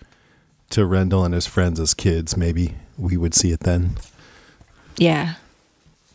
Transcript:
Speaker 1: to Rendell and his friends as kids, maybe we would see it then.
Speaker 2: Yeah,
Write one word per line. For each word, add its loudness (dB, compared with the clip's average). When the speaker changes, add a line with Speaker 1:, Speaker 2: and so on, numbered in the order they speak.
Speaker 1:
to 2
Rendell 2
and 0
his -2
friends 0
as 0
kids, -2
maybe 0
we -2
would -2
see 2
it -2
then. 0
Speaker 2:
Yeah, 2